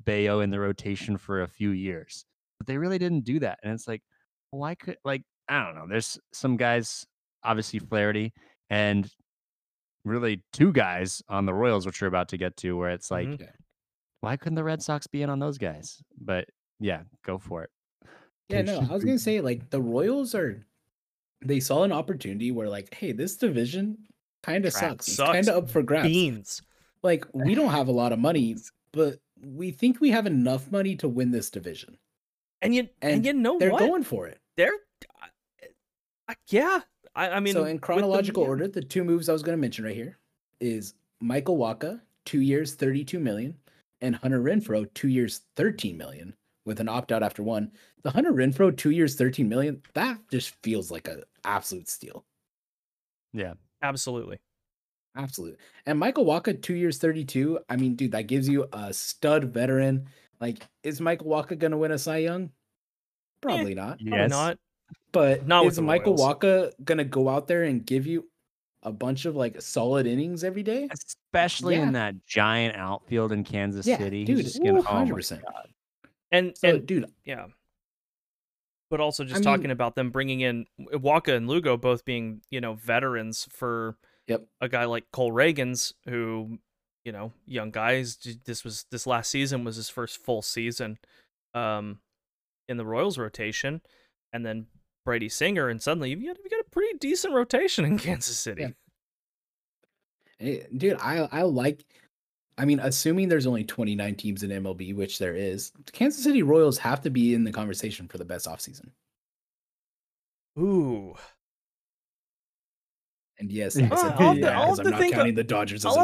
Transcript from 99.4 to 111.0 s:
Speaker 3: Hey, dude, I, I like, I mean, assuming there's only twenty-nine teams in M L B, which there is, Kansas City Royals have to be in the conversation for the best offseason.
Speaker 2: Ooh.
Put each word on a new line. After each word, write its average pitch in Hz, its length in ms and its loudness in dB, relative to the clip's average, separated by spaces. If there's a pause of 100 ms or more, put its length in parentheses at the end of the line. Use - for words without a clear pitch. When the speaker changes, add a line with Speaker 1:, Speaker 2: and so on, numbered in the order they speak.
Speaker 3:
Hey, 123 360 -6
dude, 180 240 2
I, 151 320 0
I 156 120 0
like, 143 420 2 (720)
I 135 80 0
mean, 143 140 6
assuming 160 500 2
there's 151 160 4
only 120 200 0
twenty-nine 104 500 -2
teams 101 260 -6
in 101 100 -6
M 98 140 -6
L 95 80 -4
B, 92 200 -8
which 98 260 -4
there 90 160 -2
is, 95 360 -4 (200)
Kansas 285 320 0
City 277 180 4
Royals 151 380 6
have 139 220 -2
to 147 100 -2
be 120 240 4
in 117 80 4
the 107 80 0
conversation 107 560 -6
for 90 100 -14
the 87 80 -10
best 87 220 -8
offseason. - 420 -14 (1700)
Speaker 2:
Ooh. 143 580 0 (2250)